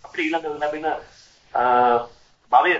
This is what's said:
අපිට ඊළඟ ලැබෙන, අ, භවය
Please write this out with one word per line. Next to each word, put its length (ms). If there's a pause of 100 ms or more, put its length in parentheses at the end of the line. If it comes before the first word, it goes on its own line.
අපිට 200
ඊළඟ 360
ලැබෙන, 260 (680)
අ, 100 (880)
භවය 280